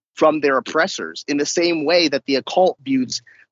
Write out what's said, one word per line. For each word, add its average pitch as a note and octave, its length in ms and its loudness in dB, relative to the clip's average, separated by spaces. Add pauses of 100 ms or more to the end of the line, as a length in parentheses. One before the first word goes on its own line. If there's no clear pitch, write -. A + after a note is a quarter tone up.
(140)
from D#3 260 4
their C#3 160 2
oppressors B2+ 720 -4
in C#3+ 100 -2
the D3 80 -2
same E3+ 380 0
way E3+ 240 2
that C#3 180 -4
the C3+ 100 0
occult F3+ 480 0
views C3 380 -2 (300)